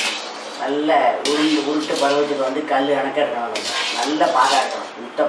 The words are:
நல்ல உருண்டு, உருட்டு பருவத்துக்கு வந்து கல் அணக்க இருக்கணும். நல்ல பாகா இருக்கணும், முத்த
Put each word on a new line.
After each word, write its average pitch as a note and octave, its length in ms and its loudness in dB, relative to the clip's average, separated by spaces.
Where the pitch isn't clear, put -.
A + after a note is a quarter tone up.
நல்ல D3+ 340 2
உருண்டு, D3+ 380 2
உருட்டு D3+ 340 0
பருவத்துக்கு C#3 460 2
வந்து C#3+ 140 -2
கல் C#3+ 180 2
அணக்க C3+ 240 -2
இருக்கணும். - 440 -4
நல்ல - 260 2
பாகா - 260 4
இருக்கணும், - 320 -8
முத்த C#3+ 240 -2